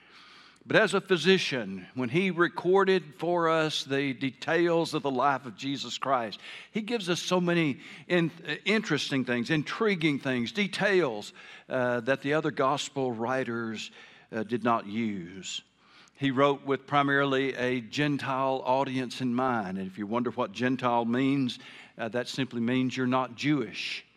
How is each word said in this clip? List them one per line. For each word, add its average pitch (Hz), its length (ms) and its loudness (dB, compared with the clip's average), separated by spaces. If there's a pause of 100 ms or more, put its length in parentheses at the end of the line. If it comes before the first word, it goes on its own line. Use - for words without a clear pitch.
(680)
But 131 60 2
as 190 200 6
a 196 60 4
physician, 139 960 0
when 127 140 -2
he 180 240 2
recorded 175 880 2
for 170 300 2
us 160 360 2
the 135 280 0
details 160 840 0
of 156 100 -2
the 143 80 -2
life 131 340 2
of 107 100 -12
Jesus 127 400 -6
Christ, 120 440 0 (320)
he 214 80 -2
gives 214 280 -2
us 175 140 0
so 185 180 2
many 170 380 2 (300)
in-, 170 240 2 (320)
interesting 160 600 0
things, 120 260 0
intriguing 160 680 0
things, 123 320 -2
details, 180 840 0 (360)
uh, 123 320 0
that 131 220 0
the 139 120 0
other 156 160 2
gospel 131 600 0
writers, 117 800 -4 (400)
uh, 113 100 -4
did 110 220 -4
not 113 240 2
use. 98 720 -6 (540)
He 139 160 0
wrote 139 340 4
with 135 180 0
primarily 139 680 2
a 123 260 0
Gentile 135 840 0
audience 131 540 0
in 127 120 -2
mind. 117 460 0
And 95 80 -6
if 95 100 -12
you 104 120 -6
wonder 117 220 0
what 113 200 -4
Gentile 123 540 0
means, 131 560 0 (360)
uh, 113 120 -6
that 123 180 -4
simply 120 340 -4
means 123 360 0
you're 127 100 0
not 123 300 0
Jewish. 127 680 -2 (120)